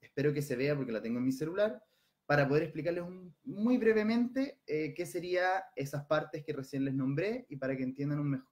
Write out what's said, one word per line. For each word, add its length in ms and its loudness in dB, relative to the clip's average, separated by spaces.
espero 340 0
que 80 -2
se 120 -2
vea 220 2
porque 160 -2
la 80 0
tengo 180 -2
en 60 0
mi 80 2
celular, 500 -2
para 200 4
poder 180 4
explicarles 380 -2
un, 400 -12
muy 360 0
brevemente, 880 2
eh, 280 -2
qué 120 -4
sería 580 0
esas 300 -4
partes 400 0
que 80 -6
recién 320 -4
les 100 0
nombré 540 0
y 80 -10
para 200 -2
que 60 -4
entiendan 380 -2
un 100 0
mej-, 220 -2